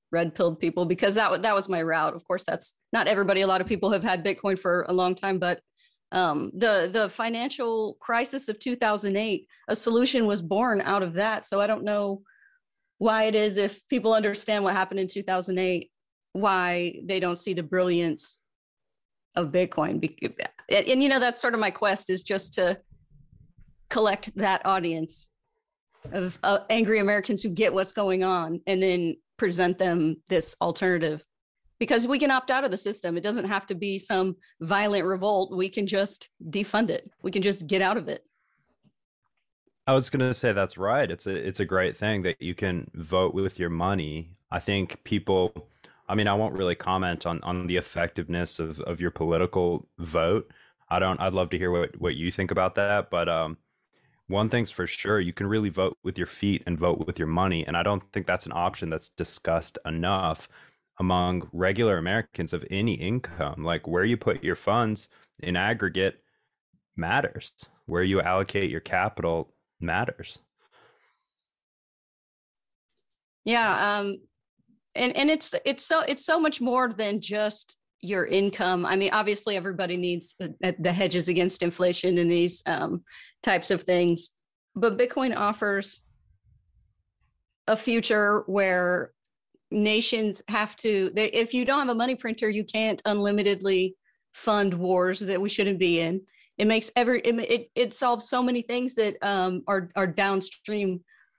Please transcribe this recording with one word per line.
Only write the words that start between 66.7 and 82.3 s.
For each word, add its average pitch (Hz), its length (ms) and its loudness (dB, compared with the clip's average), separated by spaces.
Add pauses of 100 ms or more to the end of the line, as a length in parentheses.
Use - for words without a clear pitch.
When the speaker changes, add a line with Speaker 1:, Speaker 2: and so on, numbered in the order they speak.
Speaker 2:
matters. 104 560 -2 (340)
Where 85 160 0
you 95 180 4
allocate 95 520 0
your 82 100 -6
capital 85 720 -2 (260)
matters. 85 600 -4 (3000)
Speaker 1:
Yeah, 208 540 2
um, 202 180 -4 (800)
and, 247 200 0
and 277 140 4
it's, 311 240 0 (120)
it's 269 200 -2
so, 320 160 2
it's - 240 -4
so 330 140 2
much 311 200 0
more 247 320 0
than 208 300 -2
just 208 560 -4 (240)
your 185 240 -2
income. 185 580 2
I - 120 0
mean, 196 180 2
obviously 208 420 0
everybody 180 420 -4
needs 175 420 -4
the, 180 400 -4
the 175 120 0
hedges 175 380 0
against 180 320 0
inflation 175 560 2
and 170 140 4